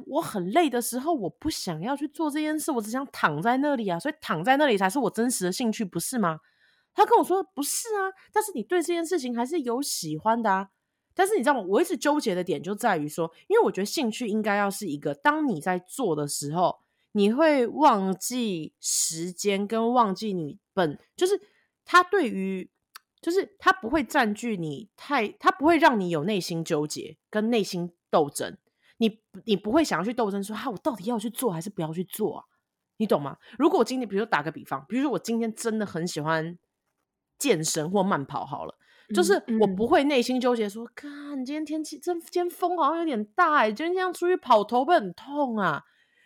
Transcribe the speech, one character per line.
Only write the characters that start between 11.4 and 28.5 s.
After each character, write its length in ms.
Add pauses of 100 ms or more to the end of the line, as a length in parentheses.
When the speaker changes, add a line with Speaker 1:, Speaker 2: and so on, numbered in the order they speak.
Speaker 1:
道 80
吗？ 80
我 200
一 40
直 100
纠 240
结 160
的 80
点 180
就 140
在 220
于 100
说， 260 (140)
因 100
为 60
我 80
觉 100
得 40
兴 260
趣 160
应 140
该 160
要 120
是 180
一 100
个， 160
当 340
你 140
在 180
做 340
的 140
时 260
候， 280 (320)
你 180
会 340
忘 480
记 680
时 500
间， 340
跟 280
忘 200
记 200
你 260 (140)
本， 260 (160)
就 100
是 160 (440)
他 180
对 260
于， 400 (520)
就 100
是 260
他 140
不 180
会 140
占 320
据 220
你 400
太， 320 (100)
他 100
不 160
会 120
让 200
你 120
有 160
内 160
心 200
纠 240
结 320 (120)
跟 200
内 140
心 300 (160)
斗 200
争。 280 (420)